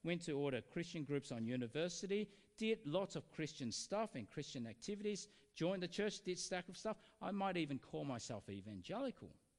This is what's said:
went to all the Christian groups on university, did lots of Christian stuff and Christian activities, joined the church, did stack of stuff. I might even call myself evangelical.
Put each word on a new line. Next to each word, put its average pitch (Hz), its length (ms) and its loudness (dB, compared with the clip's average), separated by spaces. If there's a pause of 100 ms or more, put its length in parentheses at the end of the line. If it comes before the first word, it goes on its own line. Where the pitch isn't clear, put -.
went 170 200 2
to 160 100 0
all 143 180 4
the 120 120 2
Christian 170 420 -2
groups 139 260 0
on 113 160 0
university, 175 800 2 (300)
did 220 300 4
lots 180 300 2
of 139 140 -8
Christian 143 400 -2
stuff 202 440 0
and 104 140 -6
Christian 131 380 -4
activities, 202 640 -2 (260)
joined 180 280 2
the 175 60 0
church, 202 340 0
did 180 160 0
stack 180 300 -2
of 185 80 -10
stuff. 220 200 -2 (240)
I 190 100 -2
might 196 260 2
even 143 220 2
call 156 260 -4
myself 120 440 -4
evangelical. 107 840 -4 (280)